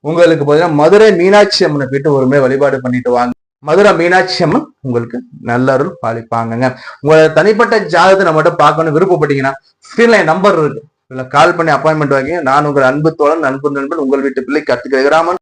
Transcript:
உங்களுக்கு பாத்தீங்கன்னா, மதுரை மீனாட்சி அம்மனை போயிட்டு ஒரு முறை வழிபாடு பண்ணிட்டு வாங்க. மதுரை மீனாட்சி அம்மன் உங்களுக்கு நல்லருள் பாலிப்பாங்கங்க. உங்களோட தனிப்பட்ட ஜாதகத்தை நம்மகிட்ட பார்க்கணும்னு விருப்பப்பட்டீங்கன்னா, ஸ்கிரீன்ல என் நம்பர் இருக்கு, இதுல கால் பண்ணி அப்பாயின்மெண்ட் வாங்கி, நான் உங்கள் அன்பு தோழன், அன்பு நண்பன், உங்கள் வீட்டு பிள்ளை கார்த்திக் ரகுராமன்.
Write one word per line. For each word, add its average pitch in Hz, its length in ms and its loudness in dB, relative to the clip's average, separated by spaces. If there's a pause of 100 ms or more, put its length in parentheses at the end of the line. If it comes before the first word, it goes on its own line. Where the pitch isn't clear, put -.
உங்களுக்கு 165 400 2
பாத்தீங்கன்னா, 151 360 2
மதுரை 202 280 6 (100)
மீனாட்சி 196 460 2
அம்மனை 143 240 -2
போயிட்டு 139 280 -2
ஒரு 131 100 0
முறை 143 140 2
வழிபாடு 135 440 0
பண்ணிட்டு 123 320 -4
வாங்க. 123 180 -2 (300)
மதுரை 190 300 2
மீனாட்சி 180 500 0
அம்மன் 180 200 0 (180)
உங்களுக்கு 120 360 -6 (320)
நல்லருள் 135 400 -2 (140)
பாலிப்பாங்கங்க. 117 640 -4 (320)
உங்களோட 156 260 4 (120)
தனிப்பட்ட 214 360 2 (200)
ஜாதகத்தை 190 340 4
நம்மகிட்ட 156 240 0 (100)
பார்க்கணும்னு 151 340 0
விருப்பப்பட்டீங்கன்னா, 151 560 0 (320)
ஸ்கிரீன்ல 226 380 2
என் 160 100 0
நம்பர் 190 300 0
இருக்கு, 135 200 -4 (220)
இதுல 131 240 -12
கால் 165 280 2
பண்ணி 165 160 -2
அப்பாயின்மெண்ட் 151 440 0
வாங்கி, 139 260 -4
நான் 143 260 0
உங்கள் 139 220 0
அன்பு 151 200 0 (100)
தோழன், 151 300 0
அன்பு 139 260 -6
நண்பன், 143 280 -6
உங்கள் 135 200 -2
வீட்டு 131 220 -6
பிள்ளை 147 160 -4
கார்த்திக் 131 360 -4
ரகுராமன். 160 440 0